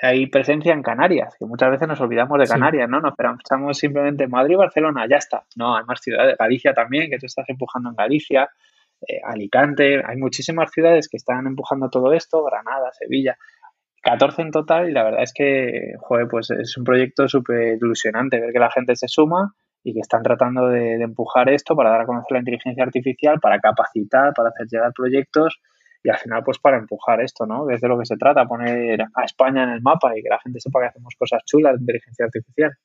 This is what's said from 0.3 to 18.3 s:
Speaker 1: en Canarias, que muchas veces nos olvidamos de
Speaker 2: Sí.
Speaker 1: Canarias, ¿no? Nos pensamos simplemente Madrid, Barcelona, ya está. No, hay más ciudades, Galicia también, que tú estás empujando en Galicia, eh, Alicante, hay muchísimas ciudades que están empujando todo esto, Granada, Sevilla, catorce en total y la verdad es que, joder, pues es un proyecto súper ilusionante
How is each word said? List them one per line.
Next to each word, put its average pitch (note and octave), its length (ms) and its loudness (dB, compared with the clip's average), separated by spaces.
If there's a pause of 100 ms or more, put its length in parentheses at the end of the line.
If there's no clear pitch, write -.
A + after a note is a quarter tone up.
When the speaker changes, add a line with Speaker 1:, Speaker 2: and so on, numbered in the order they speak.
Speaker 1:
en D3+ 100 0
Canarias, B2+ 560 0
que A2+ 80 -12
muchas A#2+ 260 2
veces C3+ 180 -2
nos D3 100 -6
olvidamos B2 400 0
de C3+ 60 6
Speaker 2:
Sí. A#2+ 80 0
Speaker 1:
Canarias, C#3 340 2
¿no? C3+ 140 -2
Nos C#3+ 140 -2
pensamos C3 600 -2
simplemente C#3+ 520 -2
Madrid, C3+ 260 2
Barcelona, D3+ 540 2
ya C#3+ 80 4
está. - 260 -4 (140)
No, A#2 180 0
hay A2+ 80 -2
más B2 160 -8
ciudades, B2+ 400 2
Galicia B2 340 2
también, C3 360 0
que C3 80 -6
tú C3+ 80 -12
estás C3 240 -10
empujando B2+ 400 -8
en A2+ 80 -10
Galicia, C#3 520 0 (560)
eh, - 200 -8
Alicante, C3+ 800 2
hay A#2+ 100 -8
muchísimas C3+ 560 -4
ciudades E3 380 4
que - 80 -8
están B2+ 300 -4
empujando C3+ 420 -4
todo C3 240 2
esto, D#3+ 320 0
Granada, B2 480 -6
Sevilla, C3 440 -4 (680)
catorce C3+ 360 2
en D#3+ 100 -6
total D#3+ 380 0
y - 20 -4
la A#2+ 140 2
verdad A2 180 0
es - 100 -6
que, C3+ 640 -2
joder, A#2+ 300 0
pues A#2 240 -4
es A#2 260 -6
un B2 60 -8
proyecto B2+ 460 2
súper A#2 480 0
ilusionante A#2 600 -2